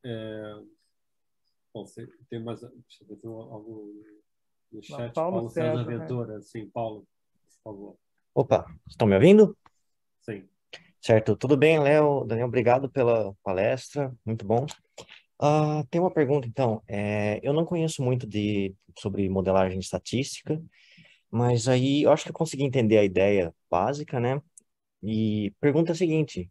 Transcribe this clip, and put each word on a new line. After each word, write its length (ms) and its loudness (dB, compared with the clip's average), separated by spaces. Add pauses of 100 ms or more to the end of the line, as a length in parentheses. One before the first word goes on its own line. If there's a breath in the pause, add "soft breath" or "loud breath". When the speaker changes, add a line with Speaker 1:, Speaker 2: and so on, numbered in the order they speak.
Speaker 1:
É, 500 -10 (1200)
bom, 100 -12
você 220 -18 (240)
tem 100 -10
mais, 200 -10
deixa 420 -20
eu 60 -20
ver, 80 -18
tem 120 -18
algo 680 -16 (760)
no 80 -18
Speaker 2:
Não, 40 -18
Speaker 1:
chat. 300 -12
Speaker 2:
Paulo 200 -4
Speaker 1:
Paulo 160 -4
César 300 -2
Speaker 2:
César, 120 -6
né? 80 -6
Speaker 1:
Ventura. 420 -8
Sim, 300 -16
Paulo, 340 -8 (600)
por 80 -14
favor. 240 -18 (360)
Speaker 3:
Opa, 340 0 (200)
estão 220 0
me 80 6
ouvindo? 420 8 (600)
Speaker 1:
Sim. 280 -12 (520 loud breath)
Speaker 3:
Certo. 340 4
Tudo 220 2
bem, 240 6
Léo? 460 2
Daniel, 200 -2
obrigado 420 2
pela 540 0
palestra. 720 -2 (100)
Muito 220 -6
bom. 200 0 (680 loud breath)
Ah, 540 0
tem 100 0
uma 120 0
pergunta, 340 0
então. 400 -2
É, 560 -2
eu 100 -2
não 120 0
conheço 400 -4
muito 200 0
de, 480 -2 (240)
sobre 320 -4
modelagem 520 0
estatística, 840 -6 (680 soft breath)
mas 380 0
aí 360 2
eu 60 6
acho 140 2
que 60 -12
eu 40 -10
consegui 300 -4
entender 320 2
a 80 6
ideia 500 2 (160)
básica, 480 -2
né? 220 -2 (600)
E 580 -2
pergunta 320 2
a 20 0
seguinte 560 -2